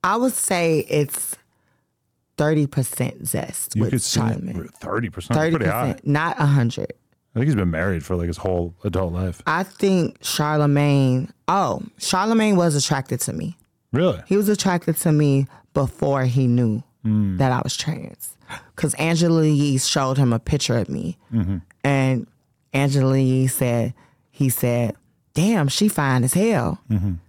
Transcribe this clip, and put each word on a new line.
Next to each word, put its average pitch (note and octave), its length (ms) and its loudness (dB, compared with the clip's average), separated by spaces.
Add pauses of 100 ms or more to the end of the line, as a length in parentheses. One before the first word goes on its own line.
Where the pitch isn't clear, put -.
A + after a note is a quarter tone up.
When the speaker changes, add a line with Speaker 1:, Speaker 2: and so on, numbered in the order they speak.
Speaker 1:
I G3 120 0
would B3 160 0
say E3+ 560 0
it's - 480 -2 (1000)
thirty D3+ 300 2
percent - 600 -4
zest - 500 -6
Speaker 2:
You G#2+ 60 2
Speaker 1:
with G#2+ 100 0
Speaker 2:
could B2+ 100 0
see - 180 -2
Speaker 1:
Charlamagne. F#2 540 -4
Speaker 2:
thirty G#2 360 -6
percent. - 280 -4
Pretty D#3 260 0
high. F2+ 60 2 (220)
Speaker 1:
Thirty - 20 -
percent, - 120 -10
not D3+ 340 0
a D3 60 2
hundred. C3+ 460 2 (420)
Speaker 2:
I A#2 40 -2
think B2+ 80 0
he's D3+ 80 2
been F#2+ 160 2
married E2 340 -2
for, F#2 100 -4
like, E2+ 120 -2
his E2+ 100 -4
whole F2 380 -2 (100)
adult F2+ 300 -2
life. F2+ 320 -4
Speaker 1:
I E3 160 -2
think F#3+ 580 0
Charlamagne, C#3+ 1120 2 (180)
oh, E3 320 0 (180)
Charlamagne G#3+ 580 2
was E3+ 180 4
attracted C3+ 480 -2
to A#2 100 -4
me. D#3 240 -8 (340)
Speaker 2:
Really? C3 360 0
Speaker 1:
He G3 100 2
was G#3 140 2
attracted F3+ 480 0
to E3 140 0
me C#3+ 340 4 (260)
before C#3 520 0
he B2+ 220 2
knew A#2+ 360 2 (240)
Speaker 2:
Mm. G#2 320 0
Speaker 1:
that C3 120 2
I B2+ 140 0
was - 120 -6
trans. - 600 -10 (400)
'Cause D3 180 -2
Angela E3 520 2
Yee C#3+ 320 2
showed C3+ 400 0
him B2+ 140 4
a A2+ 60 0
picture C#3 380 -2
of G#2+ 140 -2
me. - 260 -6 (160)
Speaker 2:
Mm-hmm. G2 240 0 (260)
Speaker 1:
And C3 440 0 (480)
Angela C3+ 440 2
Yee C3 300 2
said, B2 460 -2 (360)
he C3+ 200 0
said, A#2+ 440 -2 (400)
"Damn, F3+ 340 2
she G#3 200 2
fine C3+ 360 2
as C3 100 -2
hell." F3 460 0 (100)
Speaker 2:
Mm-hmm. G2 240 0 (140)